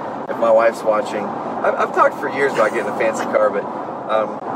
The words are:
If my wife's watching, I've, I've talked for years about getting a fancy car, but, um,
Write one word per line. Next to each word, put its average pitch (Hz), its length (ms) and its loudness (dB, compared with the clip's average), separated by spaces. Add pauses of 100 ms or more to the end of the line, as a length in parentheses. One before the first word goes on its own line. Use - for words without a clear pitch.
(280)
If - 100 -6
my 117 120 4
wife's 113 320 6
watching, 107 440 0
I've, - 480 -4
I've - 200 -2
talked 320 260 4
for 147 80 -4
years 139 240 0
about 107 200 2
getting 110 160 -2
a - 100 -6
fancy 110 260 0
car, 107 260 2
but, 98 140 -2 (460)
um, 107 280 0 (180)